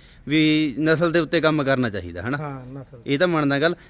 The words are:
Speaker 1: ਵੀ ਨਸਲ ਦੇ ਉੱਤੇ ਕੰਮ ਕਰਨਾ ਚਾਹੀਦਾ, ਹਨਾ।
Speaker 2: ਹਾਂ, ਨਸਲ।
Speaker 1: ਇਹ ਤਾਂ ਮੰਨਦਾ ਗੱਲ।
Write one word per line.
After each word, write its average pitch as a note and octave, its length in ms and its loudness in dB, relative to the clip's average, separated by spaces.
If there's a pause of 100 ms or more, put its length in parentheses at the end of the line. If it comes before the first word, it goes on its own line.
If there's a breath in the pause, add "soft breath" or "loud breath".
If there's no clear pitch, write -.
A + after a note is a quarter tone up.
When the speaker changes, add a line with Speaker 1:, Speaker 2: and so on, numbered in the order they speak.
(280 soft breath)
Speaker 1:
ਵੀ D3+ 500 2
ਨਸਲ D#3+ 340 2
ਦੇ E3 60 4
ਉੱਤੇ E3 220 0
ਕੰਮ D3+ 220 2
ਕਰਨਾ B2+ 280 0
ਚਾਹੀਦਾ, F2 320 -10
ਹਨਾ। B2 140 -4
Speaker 2:
ਹਾਂ, C#3 300 -10
ਨਸਲ। C3 400 -18
Speaker 1:
ਇਹ C#3 120 0
ਤਾਂ F3+ 100 4
ਮੰਨਦਾ C#3+ 320 2
ਗੱਲ। E3 160 2 (140 soft breath)